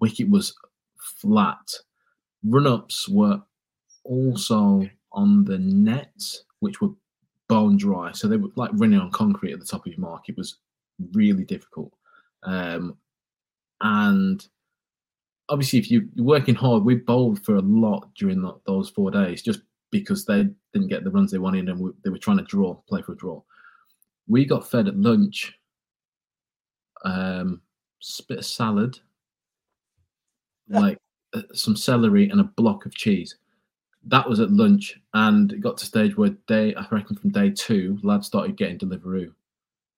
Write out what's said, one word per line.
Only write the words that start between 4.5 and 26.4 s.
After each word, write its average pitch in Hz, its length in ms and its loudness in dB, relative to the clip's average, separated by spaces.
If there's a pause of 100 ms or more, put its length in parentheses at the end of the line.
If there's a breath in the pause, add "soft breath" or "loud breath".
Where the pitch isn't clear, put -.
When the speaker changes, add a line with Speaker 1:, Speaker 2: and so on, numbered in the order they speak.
Speaker 1:
on 101 320 4
the 98 140 -4
net, 113 540 0 (480)
which - 200 -6
were 101 80 -2 (600)
bone 107 280 4
dry. 95 360 -2
So - 140 -6
they 107 120 2
were, 98 180 -4
like, 120 180 -6
running 107 240 4
on 90 140 -2
concrete 101 400 0
at 80 80 -12
the - 60 -18
top - 200 -10
of 87 60 -12
your 82 80 -10
mark. 85 280 -12
It - 80 -12
was - 200 -12 (560)
really 104 320 2
difficult. - 480 -12 (500 soft breath)
Um, 87 540 -8 (880)
and 101 600 0 (1040)
obviously, 139 300 0
if 107 120 -2
you, 113 240 2
you're 120 100 -2
working 135 300 4
hard, 113 300 2
we 123 120 4
bowled 120 480 0
for 107 120 2
a 98 60 2
lot 104 540 2
during 92 260 -2
tho-, - 240 -8
those 95 240 -2
four 98 200 -2
days 95 320 -2
just - 180 -4 (300)
because 101 340 -2
they 101 240 2 (240)
didn't 98 160 -2
get 95 160 -6
the 95 60 -4
runs 98 200 2
they 95 80 -4
wanted 92 300 -2
and 90 100 -6
we, 92 120 -6 (120)
they 101 80 -6
were 90 80 -8
trying 101 200 0
to 87 60 -4
draw, 95 300 -2 (140)
play 92 140 -6
for 90 100 -14
a 80 40 -14
draw. 82 260 -12 (840 soft breath)
We 131 200 4
got - 220 -2
fed 113 200 0
at 98 80 -4
lunch, 104 560 2 (1500)